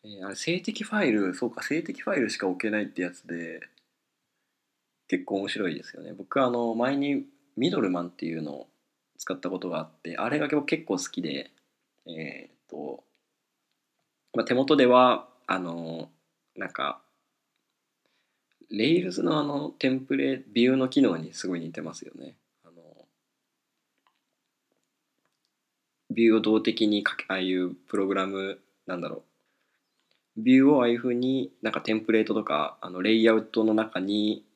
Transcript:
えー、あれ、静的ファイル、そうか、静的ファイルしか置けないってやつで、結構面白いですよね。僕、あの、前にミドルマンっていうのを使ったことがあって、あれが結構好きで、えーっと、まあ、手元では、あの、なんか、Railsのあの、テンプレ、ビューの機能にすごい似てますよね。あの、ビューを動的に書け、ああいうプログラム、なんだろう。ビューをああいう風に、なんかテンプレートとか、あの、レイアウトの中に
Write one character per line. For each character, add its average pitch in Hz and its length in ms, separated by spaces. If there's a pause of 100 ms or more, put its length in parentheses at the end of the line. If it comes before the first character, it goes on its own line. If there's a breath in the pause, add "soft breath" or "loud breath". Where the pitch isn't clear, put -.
え 107 40 (140)
ー、 95 40
あ 98 40
れ、 95 60
静 175 240
的 214 240
フ - 80
ァ 208 160
イ 117 40
ル、 98 220
そ 120 140
う 113 40
か、 - 120
静 156 180
的 - 200
フ 190 100
ァ 185 60
イ - 20
ル 110 100
し - 80
か 98 100
置 90 100
け 110 120
な 107 100
い 101 40
っ - 40
て - 140
や 87 100
つ - 120
で、 85 380 (1500)
結 90 180
構 101 120
面 98 120
白 98 200
い 76 60
で - 80
す - 120
よ 82 80
ね。 85 100
僕、 98 300
あ 123 60
の、 117 260
前 131 220
に 139 280 (300)
ミ 135 160
ド - 80
ル 101 100
マ 87 140
ン 87 40
っ - 40
て - 140
い 82 120
う 80 40
の 73 120
を 64 140 (500)
使 - 160
っ 90 60
た - 100
こ 95 100
と 92 100
が 85 100
あ - 40
っ 80 60
て、 - 280
あ 113 120
れ 147 100
が - 100
結 151 360
構 - 120
好 - 20
き - 220
で、 - 300 (540)
え - 440
ー - 0
っ - 20 (180)
と、 73 340 (1300)
ま 113 100
あ、 - 20
手 127 80
元 139 220
で 131 100
は、 123 440 (180)
あ 90 100
の、 85 520 (460)
な 95 120
ん - 20
か、 - 320 (1700)
Rails 170 520
の 156 160
あ 147 40
の、 143 260
テ - 200
ン 131 120
プ 135 160
レ、 135 240 (120)
ビ 117 120
ュ 131 80
ー - 20
の 131 140
機 139 120
能 95 160
に 78 160
す - 140
ご 90 80
い 85 40
似 80 120
て 85 100
ま 80 120
す - 100
よ - 120
ね。 - 200 (280)
あ - 80
の、 - 20 (3500)
ビ 113 160
ュ 110 80
ー - 20
を 107 40
動 107 200
的 110 260
に 104 200
書 - 80
け、 - 120
あ 95 80
あ 95 40
い 92 140
う 90 200
プ - 240
ロ 98 100
グ 98 80
ラ 95 120
ム、 98 320 (280)
な 92 100
ん 87 40
だ - 80
ろ - 140 (1120)
う。 113 40
ビ 127 160
ュ 135 80
ー 143 60
を 139 100
あ 120 40
あ - 20
い 120 80
う - 20
風 123 180
に、 127 360 (100)
な 110 80
ん - 40
か - 80
テ 110 120
ン 110 80
プ 113 100
レ 110 100
ー - 40
ト 110 80
と 90 100
か、 76 380
あ 90 80
の、 92 120
レ 107 120
イ 113 160
ア 110 40
ウ 107 100
ト 110 200
の 110 100
中 107 260
に 104 440 (120)